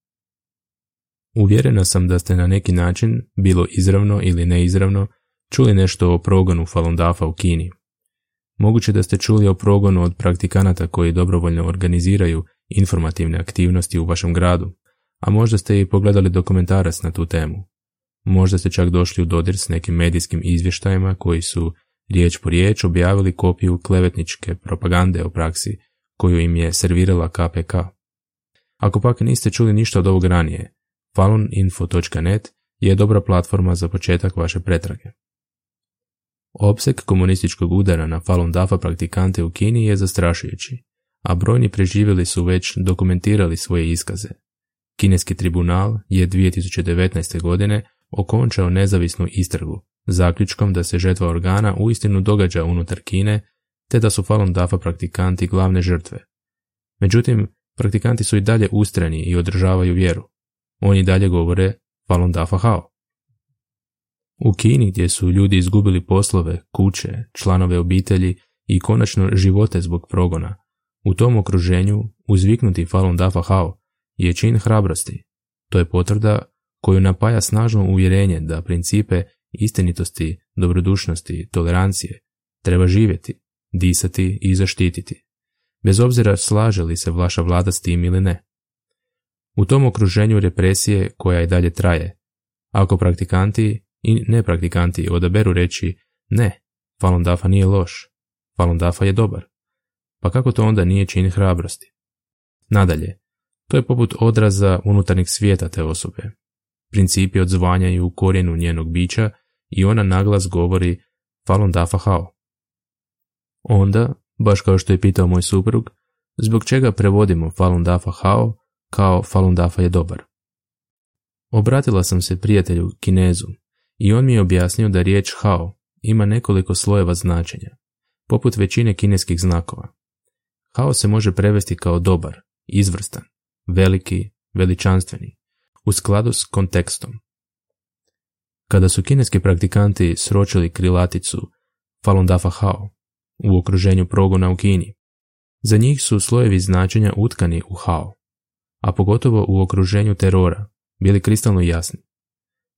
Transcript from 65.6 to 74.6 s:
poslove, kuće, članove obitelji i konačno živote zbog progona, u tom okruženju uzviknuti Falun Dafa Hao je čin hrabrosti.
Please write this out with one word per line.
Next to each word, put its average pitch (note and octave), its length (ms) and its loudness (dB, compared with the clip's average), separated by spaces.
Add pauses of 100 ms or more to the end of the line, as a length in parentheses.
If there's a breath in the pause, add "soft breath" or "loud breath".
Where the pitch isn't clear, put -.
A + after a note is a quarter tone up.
poslove, F2+ 560 -2 (100)
kuće, G2 520 -2 (100)
članove F2+ 460 0
obitelji F#2 560 0 (300 soft breath)
i G2 140 0
konačno A2 540 0
živote G2 480 2
zbog E2+ 280 -6
progona, F2+ 460 -2 (500)
u G2 80 0
tom A#2 240 2
okruženju F#2 680 0 (240)
uzviknuti G2 580 2
Falun F#2+ 300 0
Dafa F2+ 260 0
Hao F#2 380 -2 (380)
je F2 160 0
čin A2+ 240 0
hrabrosti. G#2 640 -2 (460)